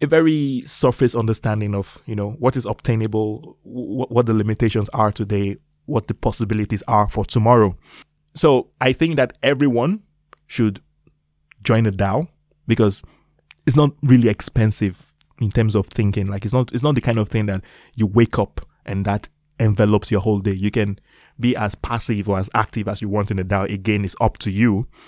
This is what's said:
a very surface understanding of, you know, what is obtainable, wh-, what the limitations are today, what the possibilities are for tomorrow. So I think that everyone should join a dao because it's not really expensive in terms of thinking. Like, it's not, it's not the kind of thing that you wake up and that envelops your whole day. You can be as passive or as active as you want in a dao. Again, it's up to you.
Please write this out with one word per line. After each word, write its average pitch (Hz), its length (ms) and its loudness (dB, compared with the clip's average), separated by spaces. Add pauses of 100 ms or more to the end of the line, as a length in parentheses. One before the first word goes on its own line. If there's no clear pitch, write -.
a 147 80 0
very 151 580 2
surface - 480 0
understanding 107 580 -2
of, - 320 -8
you 107 120 -8
know, 104 160 -4
what 127 240 0
is 110 100 -4
obtainable, 110 960 -4
wh-, 120 480 -8
what 117 160 2
the 113 80 2
limitations 107 540 0
are 107 240 0
today, 101 440 -4 (300)
what 127 220 -4
the 117 60 -4
possibilities 107 760 -2
are 104 200 4
for - 160 -4
tomorrow. 110 520 4 (580)
So 139 360 2 (100)
I 131 120 2
think 160 240 -2
that 131 260 0
everyone 139 600 2 (460)
should 107 340 0 (800)
join 113 240 2
a 101 60 0
dao 101 340 -2 (400)
because 110 360 2 (640)
it's 127 100 2
not 147 140 6 (120)
really 123 260 6
expensive 104 840 -2 (280)
in 107 120 -2
terms 107 240 2
of 98 100 0
thinking. 101 400 -2
Like, 98 180 -6
it's 107 100 -4
not, 127 180 0
it's 123 100 -4
not 147 140 2
the 120 40 0
kind 113 180 0
of 104 100 -2
thing 107 180 -2
that 95 160 -4 (320)
you 107 140 0
wake 110 280 2
up - 300 -4 (180)
and 98 200 -4
that 104 240 -4 (320)
envelops 104 500 2
your 98 120 0
whole 104 180 0
day. 98 120 -2
You 95 200 -2
can 101 260 -2 (400)
be 120 160 0
as 107 220 -4
passive 107 520 -4
or 98 100 0
as 95 140 -4
active 107 360 -2
as 98 120 -6
you 107 80 -6
want 101 220 -2
in 95 80 -4
a 92 60 -4
dao. 98 280 -2
Again, 104 320 -2
it's - 160 -8
up 113 180 0
to 104 120 -4
you. 104 380 0 (200)